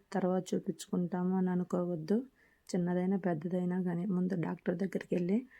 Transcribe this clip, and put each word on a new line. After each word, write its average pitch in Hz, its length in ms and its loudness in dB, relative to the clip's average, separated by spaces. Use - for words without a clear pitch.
తర్వాత 185 420 0
చూపించుకుంటాము" 180 840 -2
అని 185 140 2
అనుకోవద్దు. 180 760 0
చిన్నదైనా 180 420 2
పెద్దదైనా 180 640 0
కానీ 175 240 -2
ముందు 180 280 2
డాక్టర్ 175 400 -2
దగ్గరికి 185 400 -2
వెళ్ళి 190 320 2